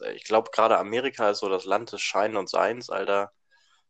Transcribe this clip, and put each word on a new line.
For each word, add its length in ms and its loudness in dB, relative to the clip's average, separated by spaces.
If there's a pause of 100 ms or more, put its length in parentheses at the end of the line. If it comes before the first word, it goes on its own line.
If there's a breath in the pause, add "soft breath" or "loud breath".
(140)
ich 120 -14
glaub, 260 2
gerade 260 4
Amerika 540 0
ist 80 -6
so 100 -2
das 160 -2
Land 280 -2
des 80 -10
Schein 340 0
und 140 -2
Seins, 420 0
Alter. 400 0 (580)